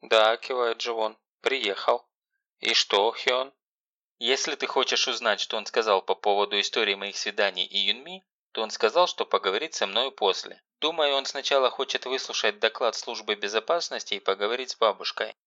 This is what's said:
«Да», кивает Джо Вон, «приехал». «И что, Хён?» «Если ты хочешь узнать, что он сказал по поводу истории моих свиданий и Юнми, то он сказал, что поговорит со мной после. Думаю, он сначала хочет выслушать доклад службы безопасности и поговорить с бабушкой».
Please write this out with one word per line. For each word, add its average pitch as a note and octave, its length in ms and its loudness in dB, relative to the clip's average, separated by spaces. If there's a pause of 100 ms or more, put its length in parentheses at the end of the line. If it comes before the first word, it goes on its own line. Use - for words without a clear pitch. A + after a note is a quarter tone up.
«Да», A2 380 4
кивает A#2+ 400 -2
Джо A#2+ 140 -4
Вон, A2 260 -4 (240)
«приехал». A#2+ 640 0 (520)
«И A2+ 120 0
что, G#2+ 400 2
Хён?» C3 400 -2 (640)
«Если C3 360 0
ты C3+ 120 -4
хочешь B2+ 420 2
узнать, A2+ 320 0
что - 180 -4
он G#2 80 -8
сказал A2 340 4
по - 140 0
поводу G2+ 440 2
истории G2+ 360 0
моих G2 240 -8
свиданий G2 480 -2
и G2+ 100 -8
Юнми, B2+ 500 -4 (260)
то A2+ 100 -4
он G#2+ 80 -4
сказал, D3+ 360 4
что - 200 -4
поговорит G#2 480 0
со G#2+ 120 -2
мной A#2 240 -2
после. - 520 -2 (180)
Думаю, D3+ 340 0
он C3+ 120 -2
сначала C3+ 420 2
хочет - 380 -4
выслушать A2+ 520 -2
доклад A2+ 380 0
службы A2 380 -4
безопасности A2 800 -2
и G2 60 -8
поговорить G#2+ 500 -2
с - 80 -8
бабушкой». G#2+ 580 -2 (100)